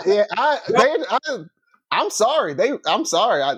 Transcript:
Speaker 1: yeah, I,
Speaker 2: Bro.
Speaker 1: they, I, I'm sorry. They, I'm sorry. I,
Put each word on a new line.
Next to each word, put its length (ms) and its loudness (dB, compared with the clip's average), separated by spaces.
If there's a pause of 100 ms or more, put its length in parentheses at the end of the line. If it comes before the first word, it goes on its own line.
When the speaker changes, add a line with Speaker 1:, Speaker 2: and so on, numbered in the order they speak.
Speaker 1:
yeah, 180 2 (100)
I, 240 0 (120)
Speaker 2:
Bro. 100 2
Speaker 1:
they, 300 2
I, 80 0 (720)
I'm 160 0
sorry. 460 0
They, 180 0 (140)
I'm 180 0
sorry. 380 0
I, 160 0